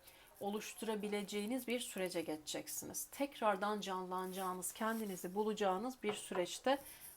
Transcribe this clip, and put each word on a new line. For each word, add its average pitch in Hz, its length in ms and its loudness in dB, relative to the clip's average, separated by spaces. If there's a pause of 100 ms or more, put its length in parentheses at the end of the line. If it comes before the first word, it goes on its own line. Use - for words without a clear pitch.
(400)
oluşturabileceğiniz 208 1300 -2
bir 240 120 2
sürece 185 420 0
geçeceksiniz. - 920 -4
Tekrardan 214 680 2
canlanacağınız, 185 920 -2
kendinizi 214 640 0
bulacağınız 208 680 2
bir 208 100 2
süreçte 196 640 2 (400)